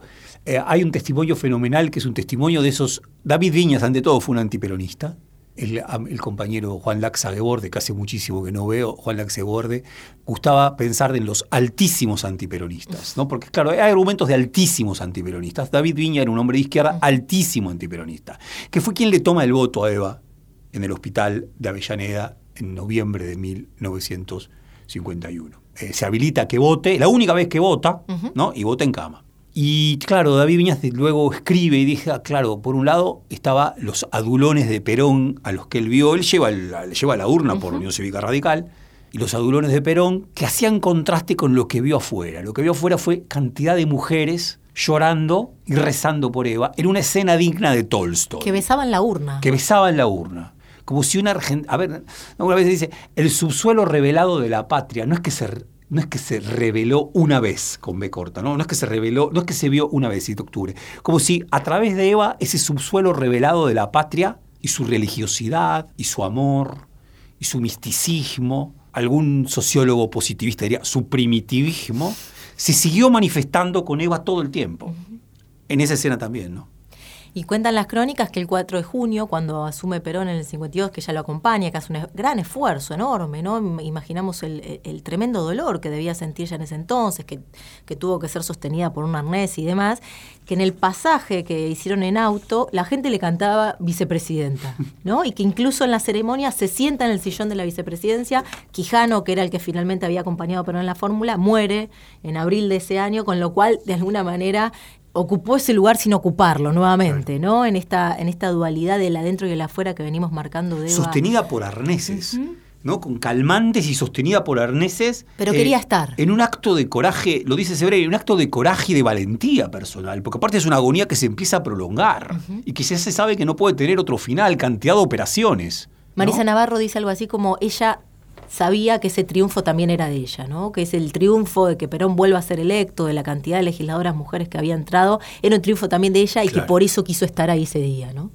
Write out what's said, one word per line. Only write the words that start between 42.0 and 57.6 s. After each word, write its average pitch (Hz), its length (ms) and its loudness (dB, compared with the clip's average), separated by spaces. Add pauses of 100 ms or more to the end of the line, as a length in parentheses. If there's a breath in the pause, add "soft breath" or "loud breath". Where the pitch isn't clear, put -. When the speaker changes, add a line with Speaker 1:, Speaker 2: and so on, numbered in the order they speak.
Speaker 1:
Lo 104 140 -10
que 135 80 -2
vio 165 100 2
afuera 165 240 2
fue 175 280 -2
cantidad 147 520 0
de 170 80 2
mujeres 156 760 -2 (140)
llorando 160 760 2 (140)
y - 80 -2
rezando 147 580 0
por 123 140 -2
Eva, 117 300 0
en 160 100 0
una 190 140 2
escena 185 360 2
digna 165 360 2
de 120 120 4
Tolstoy. 90 560 -2
Speaker 2:
Que 196 120 -2
besaban 262 380 0
la 190 120 2
urna. 151 400 -2
Speaker 1:
Que 139 80 4
besaban 180 480 4
la 127 80 4
urna. 87 480 -4 (300 soft breath)
Como 139 180 0
si - 160 0
una 202 160 2
argen-, 147 340 -2
a 151 80 0
ver, 165 280 -2 (340 loud breath)
alguna 180 180 2
vez 185 80 6
se 180 60 4
dice, 160 200 0 (240 loud breath)
el 156 140 4
subsuelo 180 560 2
revelado 160 560 4
de 120 80 -2
la 110 200 -2
patria, 120 360 -2
no 147 100 0
es 170 60 -2
que 170 100 -4
se - 160 -4 (440)
no 151 100 0
es 147 60 0
que 143 120 -8
se 110 220 -4
reveló 113 760 0
una 147 260 4
vez - 400 -2